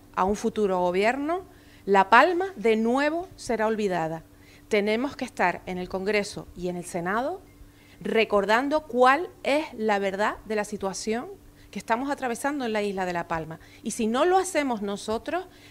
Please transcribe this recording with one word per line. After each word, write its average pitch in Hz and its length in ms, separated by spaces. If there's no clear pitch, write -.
a 185 120
un 202 100
futuro 202 460
gobierno, 254 640
La 196 240
Palma 349 380
de 220 180
nuevo 277 640
será 220 300
olvidada. 175 560
Tenemos 214 480
que - 80
estar 180 440
en 185 100
el 180 100
Congreso 196 680
y 175 140
en 175 80
el 175 80
Senado 220 580
recordando 220 840
cuál 262 420
es 302 300
la 214 260
verdad 196 360
de 214 100
la 208 100
situación 214 600
que 208 100
estamos 247 320
atravesando 269 540
en 220 80
la 214 80
isla 190 240
de 180 80
La 170 160
Palma. 160 300
Y - 80
si 220 160
no 254 180
lo 370 120
hacemos 294 440
nosotros, 226 640